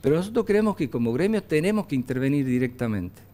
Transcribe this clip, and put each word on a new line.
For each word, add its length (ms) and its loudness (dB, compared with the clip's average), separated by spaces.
pero 160 4
nosotros 280 -2
creemos 300 2
que 140 -2
como 240 0
gremio 280 0
tenemos 460 0
que 80 -4
intervenir 500 0
directamente. 760 -2